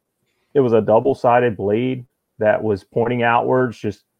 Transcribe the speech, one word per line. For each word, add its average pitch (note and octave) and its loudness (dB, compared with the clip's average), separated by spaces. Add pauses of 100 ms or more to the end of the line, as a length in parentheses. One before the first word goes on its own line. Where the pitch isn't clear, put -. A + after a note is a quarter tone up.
(540)
it D3 2
was A#2+ 2
a A2 4
double-sided A#2+ 0
blade B2 -4 (320)
that G#2+ 0
was G#2+ -4
pointing A#2+ -4
outwards. A#2+ 0
Just, - -8 (160)